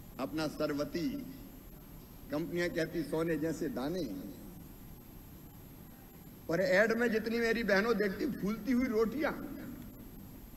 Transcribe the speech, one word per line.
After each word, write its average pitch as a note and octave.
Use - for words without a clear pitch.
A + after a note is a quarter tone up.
अपना D3
सरवती, D3
कंपनियां E3+
कहती E3
सोने D#3+
जैसे D#3
दाने। D3
और E3
ऐड G3
में A3+
जितनी A3
मेरी A3+
बहनों G3+
देखती G3
फूलती G#3+
हुई B3
रोटियां, A3+